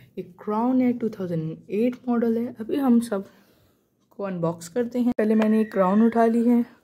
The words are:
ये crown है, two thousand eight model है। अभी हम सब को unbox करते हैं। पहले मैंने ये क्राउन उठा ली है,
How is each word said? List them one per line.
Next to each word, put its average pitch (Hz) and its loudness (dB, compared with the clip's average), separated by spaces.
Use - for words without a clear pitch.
ये 185 -8
crown 240 0
है, 247 2
two 233 -4
thousand 165 -8
eight 233 0
model 233 0
है। 247 -6
अभी 226 -8
हम 247 4
सब 196 -4
को 202 -8
unbox 170 -6
करते 240 -4
हैं। 247 0
पहले 214 2
मैंने 214 2
ये 220 2
क्राउन 202 2
उठा 233 4
ली 233 2
है, 240 4